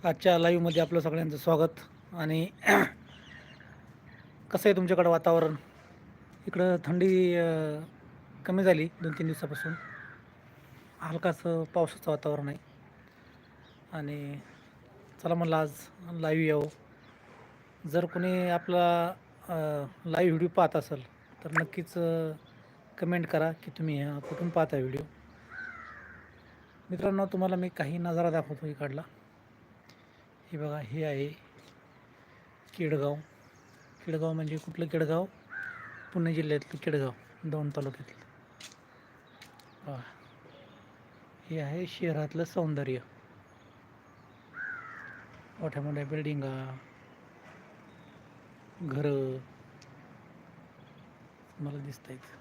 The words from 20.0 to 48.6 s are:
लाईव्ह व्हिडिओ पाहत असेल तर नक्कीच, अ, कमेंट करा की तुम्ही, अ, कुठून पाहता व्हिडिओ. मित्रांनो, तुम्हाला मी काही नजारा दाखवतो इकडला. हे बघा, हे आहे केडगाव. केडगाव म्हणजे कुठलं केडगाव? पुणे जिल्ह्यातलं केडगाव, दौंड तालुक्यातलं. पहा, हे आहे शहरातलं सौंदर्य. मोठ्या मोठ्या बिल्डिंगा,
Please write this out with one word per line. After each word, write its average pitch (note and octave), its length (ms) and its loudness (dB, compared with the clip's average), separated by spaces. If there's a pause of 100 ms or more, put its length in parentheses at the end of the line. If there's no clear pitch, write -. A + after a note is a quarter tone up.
लाईव्ह E3 260 4
व्हिडिओ D#3+ 160 2
पाहत E3 280 4
असेल C#3+ 280 -2 (400)
तर D#3 80 -10
नक्कीच, E3 460 -4
अ, E3 340 0 (680)
कमेंट F3 300 0
करा D#3+ 240 2
की D#3+ 200 -12
तुम्ही, D#3 300 -2
अ, C#3+ 180 -4
कुठून E3+ 300 -4
पाहता D#3+ 280 2
व्हिडिओ. C3 240 -2 (1900)
मित्रांनो, G3 360 2
तुम्हाला F#3 300 0
मी F3+ 140 -2
काही E3 280 -4
नजारा E3+ 320 0
दाखवतो D#3+ 380 -2
इकडला. C#3+ 340 -6 (1500)
हे E3 60 -10
बघा, D3 220 -6
हे C#3+ 240 -6
आहे C#3+ 240 -2 (1500)
केडगाव. D3 380 0 (880)
केडगाव D#3+ 280 -2
म्हणजे D#3 240 -4
कुठलं E3+ 280 -6
केडगाव? D#3+ 400 0 (880)
पुणे E3 200 2
जिल्ह्यातलं D3+ 440 -2
केडगाव, C#3 340 0 (320)
दौंड D3+ 320 -4
तालुक्यातलं. C3+ 500 -8 (1600)
पहा, C3+ 160 -10 (1500)
हे D#3+ 100 -4
आहे D#3 280 -6
शहरातलं D#3+ 560 -4
सौंदर्य. C#3+ 560 -2 (2500)
मोठ्या C#3+ 240 -6
मोठ्या D3 220 -4
बिल्डिंगा, C3+ 720 -6 (2000)